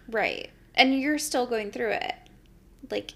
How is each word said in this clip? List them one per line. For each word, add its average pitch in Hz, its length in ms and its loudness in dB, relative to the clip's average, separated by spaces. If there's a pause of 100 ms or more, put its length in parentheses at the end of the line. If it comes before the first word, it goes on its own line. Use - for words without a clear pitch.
Right. 202 440 -2 (220)
And 262 240 6
you're 294 220 0
still 269 280 0
going 214 240 -4
through 240 200 -4
it. - 240 -4 (760)
Like, 208 260 -6